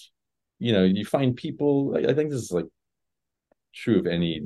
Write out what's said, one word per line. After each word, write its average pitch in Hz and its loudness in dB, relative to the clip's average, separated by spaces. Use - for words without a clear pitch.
you 117 0
know, 95 4
you 98 2
find 131 0
people, 143 0
I, 127 2
I - 4
think 151 -2
this 127 -4
is, - -10
like, 82 -2
true 107 2
of 92 0
any 85 -2